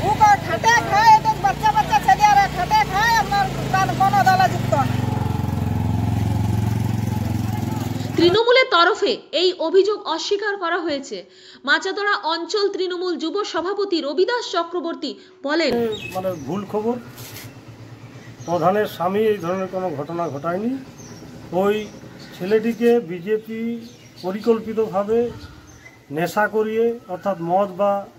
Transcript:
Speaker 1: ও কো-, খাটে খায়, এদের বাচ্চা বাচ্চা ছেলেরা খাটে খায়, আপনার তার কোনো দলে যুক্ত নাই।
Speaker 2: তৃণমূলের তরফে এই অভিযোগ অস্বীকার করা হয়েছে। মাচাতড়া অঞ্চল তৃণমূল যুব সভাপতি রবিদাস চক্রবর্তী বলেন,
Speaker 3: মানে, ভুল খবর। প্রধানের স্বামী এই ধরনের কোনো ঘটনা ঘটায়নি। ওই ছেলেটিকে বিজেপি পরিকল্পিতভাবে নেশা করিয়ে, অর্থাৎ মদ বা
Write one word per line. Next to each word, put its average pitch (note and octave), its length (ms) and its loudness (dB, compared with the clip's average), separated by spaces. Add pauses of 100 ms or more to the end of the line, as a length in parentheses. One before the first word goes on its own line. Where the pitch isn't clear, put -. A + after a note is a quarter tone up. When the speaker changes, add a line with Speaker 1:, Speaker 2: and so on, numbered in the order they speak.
Speaker 1:
ও F4+ 60 0
কো-, G#4 400 4
খাটে E4+ 180 2
খায়, A4+ 520 6
এদের A5 240 0
বাচ্চা G#5 280 2
বাচ্চা - 280 2
ছেলেরা G4+ 480 6
খাটে G4 440 0
খায়, A4+ 240 2
আপনার G4+ 300 0 (260)
তার F#4+ 160 2 (120)
কোনো F#4+ 240 4
দলে F#4 300 4
যুক্ত - 200 -2
নাই। - 280 0 (3250)
Speaker 2:
তৃণমূলের A#4 560 4
তরফে F4 460 2 (140)
এই F4 220 2
অভিযোগ F#4+ 540 2
অস্বীকার G4+ 500 -2
করা F4 220 -2
হয়েছে। C4+ 460 -6 (400)
মাচাতড়া F#4+ 500 0
অঞ্চল E4+ 540 -2
তৃণমূল F4+ 480 -4
যুব D#4+ 260 -4
সভাপতি F#4 580 -2
রবিদাস F#4+ 500 0
চক্রবর্তী E4 640 -4 (280)
বলেন, D4+ 300 0 (400)
Speaker 3:
মানে, F#3+ 200 -4
ভুল F3 380 -6
খবর। G#3+ 240 -2 (1500)
প্রধানের F3+ 400 2
স্বামী F#3+ 340 -2
এই G#3+ 180 2
ধরনের F#3 300 -4
কোনো F#3 300 -4
ঘটনা E3 320 -6
ঘটায়নি। F3 480 -4 (720)
ওই G3+ 360 0 (520)
ছেলেটিকে A3+ 600 2
বিজেপি A3 880 -6 (340)
পরিকল্পিতভাবে G#3+ 1080 0 (800)
নেশা F3 360 0
করিয়ে, A3 600 0
অর্থাৎ G3+ 340 -4
মদ F#3 280 2
বা G3+ 380 0 (120)